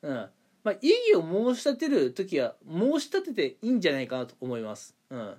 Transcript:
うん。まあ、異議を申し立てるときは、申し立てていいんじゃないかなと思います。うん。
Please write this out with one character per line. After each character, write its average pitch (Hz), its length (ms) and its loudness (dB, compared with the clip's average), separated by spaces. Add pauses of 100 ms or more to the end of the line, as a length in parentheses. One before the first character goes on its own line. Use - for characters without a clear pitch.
う 143 100 -6
ん。 113 180 -6 (320)
ま 208 100 0
あ、 - 100 0
異 269 60 4 (200)
議 415 60 8
を 175 80 4
申 220 360 0
し - 80 -2
立 285 220 0
て - 0 -
る 143 240 2
と 190 140 -4
き 147 120 -2
は、 120 160 0 (160)
申 254 300 2
し - 100 -10
立 370 240 -2
て - 0 -
て 139 280 -2
い 220 60 -2
い - 20 2
ん 247 100 4
じ 175 80 2
ゃ 143 40 4
な 135 100 0
い 120 60 -6
か 127 100 -4
な 123 80 -4
と - 140 -20
思 127 180 -4
い - 20 -4
ま 107 160 -8
す。 - 180 -20 (140)
う 131 80 -12
ん。 104 220 -10